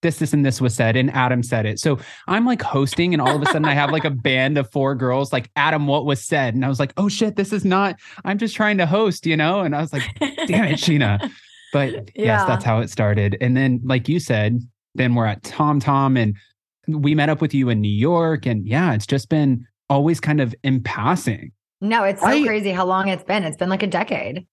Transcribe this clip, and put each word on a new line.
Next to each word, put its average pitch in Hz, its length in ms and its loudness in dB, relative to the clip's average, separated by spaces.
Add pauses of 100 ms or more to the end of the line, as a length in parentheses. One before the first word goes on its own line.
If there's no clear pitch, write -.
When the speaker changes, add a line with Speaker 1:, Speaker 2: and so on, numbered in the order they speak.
Speaker 1:
this, 170 160 0
this, 156 140 -2
and 143 140 4
this 127 140 0
was 123 140 0
said, 113 220 2
and 131 160 2
Adam 127 300 2
said 113 240 -2
it." 107 140 -4
So 143 180 0 (300)
I'm, 208 180 0
like, 247 160 0
hosting, 170 500 0
and 156 80 0
all 135 140 2
of 143 80 0
a 147 40 0
sudden 151 180 0
I 147 100 2
have, 143 160 2
like, 156 140 -2
a 156 60 0
Speaker 2:
<laughs> 127 180 -6
Speaker 1:
band 131 280 2
of 139 140 -2
four 139 240 0
girls, 131 380 -2
like, 123 240 -4
"Adam, 151 300 2
what 143 180 0
was 143 180 -2
said?" 131 320 -2
And 131 100 0
I 139 40 0
was 135 100 -2
like, 139 180 -2
"Oh 202 120 0
shit, 208 280 -2
this 196 160 -2
is 196 120 -4
not, 190 320 2 (280)
I'm 202 140 -2
just 220 160 -4
trying 208 240 2
to 175 80 4
host, 196 400 0
you 160 100 2
know?" 165 240 2
And 151 140 -2
I 147 60 -2
was 160 120 -6
like, 139 120 -4 (140)
"Damn 269 460 -2
it, - 140 0
Scheana." 127 580 2
Speaker 2:
<laughs> - 40 -20 (320)
Speaker 1:
But 139 220 0
yes, - 200 -12
Speaker 2:
Yeah. 208 320 0
Speaker 1:
that's 113 180 0
how 110 140 2
it 110 100 -2
started. 104 520 0
And 127 140 2
then, 131 300 2
like 131 240 0
you 165 120 2
said, 117 420 0 (320)
then 123 200 2
we're 117 120 2
at 101 160 -4
Tom 151 380 0
Tom, 135 360 2
and 107 180 2 (520)
we 151 280 0
met 147 140 2
up 156 140 0
with 151 100 0
you 135 160 2
in 113 140 2
New 104 60 0
York. 160 580 2
And 110 200 -2
yeah, 147 280 2
it's 110 100 -2
just 139 240 -2
been 139 380 2 (240)
always 147 280 2
kind 151 220 0
of 117 220 -2
in 131 200 0
passing. 123 680 -4 (320)
Speaker 2:
No, 220 220 2
it's 196 180 0
so 190 60 4
Speaker 3:
I 285 180 2
Speaker 2:
crazy 208 240 -2
how 185 160 0
long 190 220 0
it's 185 160 -4
been. 202 180 0
It's 156 160 -4
been, 180 100 -2
like, 190 140 0
a 202 60 -2
decade. 156 640 -4